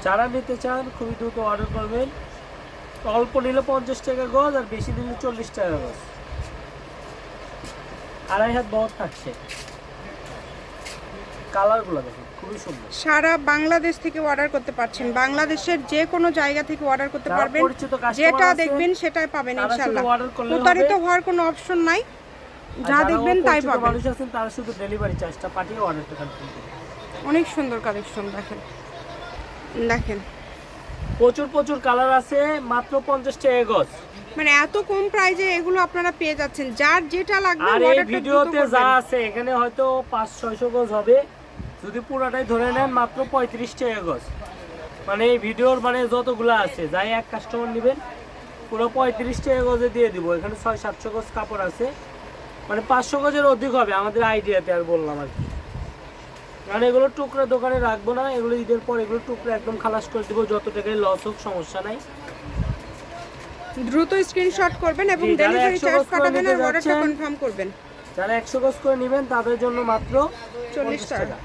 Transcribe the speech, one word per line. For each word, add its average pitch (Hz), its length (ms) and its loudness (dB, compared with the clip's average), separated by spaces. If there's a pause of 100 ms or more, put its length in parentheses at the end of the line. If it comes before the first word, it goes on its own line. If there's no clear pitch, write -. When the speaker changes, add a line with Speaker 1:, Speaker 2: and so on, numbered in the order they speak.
Speaker 1:
যারা 202 200 4 (100)
নিতে 254 280 -4
চান, 254 200 -2 (120)
খুবই 226 240 -6
দ্রুত 226 180 -6 (120)
অর্ডার 208 280 -2
করবেন। 220 300 -2 (1080)
অল্প 240 160 2 (120)
নিলে 262 160 2 (100)
পঞ্চাশ 254 360 -2
টাকা 254 180 -2 (100)
গজ, 285 240 4
আর 233 140 -6
বেশি 214 240 -4
নিলে 240 260 -6
চল্লিশ 233 340 -4
টাকা 180 260 0
গজ। 113 140 -8 (2250)
আড়াই 220 240 4
হাত 240 160 0
বহর 220 180 2 (100)
থাকছে। 160 280 -8 (2250)
কালারগুলো 196 500 2
দেখুন, - 200 -14 (140)
খুবই 202 260 -10
সুন্দর। 143 220 -12 (160)
Speaker 2:
সারা 311 280 6 (200)
বাংলাদেশ 311 520 4
থেকে 311 160 -4 (100)
অর্ডার 285 260 2
করতে 277 240 -2
পারছেন, 233 260 -2 (160)
বাংলাদেশের 302 580 2 (140)
যে 302 80 4 (120)
কোনো 339 140 4 (120)
জায়গা 285 300 2
থেকে 302 220 -4
অর্ডার 269 220 0
করতে 294 160 -6
Speaker 1:
যারা 269 100 2
Speaker 2:
পারবেন। 277 260 2
Speaker 1:
পরিচিত 262 360 -2
কাস্টমার 240 200 0
Speaker 2:
যেটা 330 280 6
Speaker 1:
আছে, 339 120 4
Speaker 2:
দেখবেন, 320 300 2 (100)
সেটাই 320 340 0
পাবেন 247 200 -2
Speaker 1:
তারা 247 80 -2
শুধু 233 120 0
Speaker 2:
ইনশাআল্লাহ। 254 280 0 (100)
Speaker 1:
অর্ডার 240 240 0
করলে 233 160 -2
Speaker 2:
প্রতারিত 349 380 6
Speaker 1:
হবে। 392 120 4
Speaker 2:
হওয়ার 349 240 4
কোনো 349 140 4 (100)
অপশন 349 280 -2 (100)
নাই, 359 120 4
Speaker 1:
আর 523 60 -6 (840)
Speaker 2:
যা 285 80 6
Speaker 1:
যারা 302 140 6
Speaker 2:
দেখবেন, 339 260 4 (100)
তাই 311 120 6
Speaker 1:
অপরিচিত 262 120 -2
Speaker 2:
পাবেন। 247 160 2
Speaker 1:
মানুষ 233 160 0 (100)
আছেন, 262 220 -6
তারা 226 220 -2
শুধু 233 140 -8 (100)
ডেলিভারি 202 400 -2
চার্জটা 170 260 -8 (100)
পাঠিয়ে 202 300 -4
অর্ডারটা 156 320 -6
কনফার্ম 139 360 -10
করবেন। - 160 -14 (580)
Speaker 2:
অনেক 320 160 4 (100)
সুন্দর 262 220 -2 (100)
কালেকশন 208 380 -6 (120)
দেখেন, - 220 -10 (1300)
দেখেন। 220 280 0 (1000)
Speaker 1:
প্রচুর 247 340 4
প্রচুর 294 240 2 (100)
কালার 254 320 4
আছে, 277 200 0 (340)
মাত্র 247 200 -2 (160)
পঞ্চাশ 269 340 0
টাকা 247 280 6
গজ। 175 180 4 (480)
Speaker 2:
মানে, 311 140 4 (120)
এত 302 120 -2 (140)
কম 392 140 2 (100)
প্রাইসে 381 340 4 (120)
এগুলো 359 180 2 (100)
আপনারা 349 320 0
পেয়ে 311 220 0
যাচ্ছেন। 285 260 -4 (140)
যার 320 200 6 (120)
যেটা 381 240 0 (100)
লাগবে, 349 260 2
Speaker 1:
আর 415 80 4
এই - 80 6
Speaker 2:
অর্ডারটা 539 200 6
দ্রুত - 60 0
Speaker 1:
ভিডিওতে 285 440 4
যা 285 60 6
Speaker 2:
করবেন। 254 340 6
Speaker 1:
আছে, 247 180 -2 (120)
এখানে 240 220 -4 (100)
হয়তো 240 240 0 (260)
পাঁচ 220 180 0 (100)
ছয়শো 226 360 -2
গজ 240 220 2
হবে। 214 180 6 (680)
যদি 202 160 -6 (100)
পুরাটাই 262 420 0
ধরে 233 240 2
নেন, 269 140 2 (100)
মাত্র 240 180 0 (160)
পঁয়ত্রিশ 240 460 0
টাকা 226 280 -2
গজ। 139 160 -2 (840)
মানে, 208 160 0 (100)
এই 240 120 4
ভিডিওর, 240 400 4
মানে, 247 140 2 (140)
যতগুলো 240 400 2 (120)
আছে, 175 180 -4 (100)
যাই 196 160 0 (100)
এক 226 140 -8
কাস্টমার 233 420 -6
নেবেন, 247 220 2 (720)
পুরো 226 160 0 (100)
পঁয়ত্রিশ 247 500 0
টাকা 254 240 4
গজে 240 260 2
দিয়ে 233 200 6
দিব। 175 100 -4 (120)
এখানে 208 260 -4
ছয় 226 200 0
সাতশো 208 320 -6
গজ 220 200 -6
কাপড় 214 340 -4
আছে, 233 160 -4 (840)
মানে, 208 120 -2 (100)
পাঁচশো 254 320 2
গজের 285 300 4
অধিক 247 260 0
হবে 208 220 4
আমাদের 208 200 0 (100)
আইডিয়াতে, 196 460 0
আর 170 60 0 (100)
বললাম 156 320 0
আর 131 100 -10
কি। - 80 -4 (1200)
কারণ 214 220 2
এগুলো 254 180 6 (100)
টুকরা 269 260 0 (120)
দোকানে 254 220 2 (120)
রাখবো 214 300 -2
না, 262 40 2 (140)
এগুলো 233 160 0 (100)
ঈদের 226 240 2
পর - 160 0
এগুলো 220 240 -2
টুকরা 233 320 -4
একদম 226 240 -6
খালাস 220 280 0
করে 220 180 -2
দিব, 214 100 -2 (120)
যত 208 140 0 (100)
টাকায় 208 280 -2
লস 190 240 2
হোক, 214 80 -6 (120)
সমস্যা 185 400 -6
নাই। 220 100 -6 (1900)
Speaker 2:
দ্রুত 320 220 4 (180)
স্ক্রিনশট 359 440 2 (100)
করবেন 330 320 2
এবং 339 140 0
Speaker 1:
জি, 339 100 6
যারা - 20 6
Speaker 2:
ডেলিভারি 247 340 4
Speaker 1:
একশো 311 120 0
Speaker 2:
চার্জ 320 120 6
Speaker 1:
গজ 277 120 0
করে 359 80 2
Speaker 2:
পাঠাবেন 277 240 4
Speaker 1:
নিতে 370 100 4
Speaker 2:
আর 262 140 2
অর্ডারটা 302 220 2
Speaker 1:
যাচ্ছেন, 302 140 4
Speaker 2:
কনফার্ম 294 400 -2
করবেন। 190 260 -4 (480)
Speaker 1:
যারা 196 220 0
একশো 226 240 -4
গজ 262 200 4
করে 269 200 4
নেবেন, 269 200 2 (100)
তাদের 240 300 2
জন্য 247 140 0 (140)
মাত্র 220 220 0 (640)
Speaker 2:
চল্লিশ 285 260 -2
Speaker 1:
পঞ্চাশ - 100 -12
Speaker 2:
টাকা। 233 140 -2
Speaker 1:
টাকা। 214 180 -10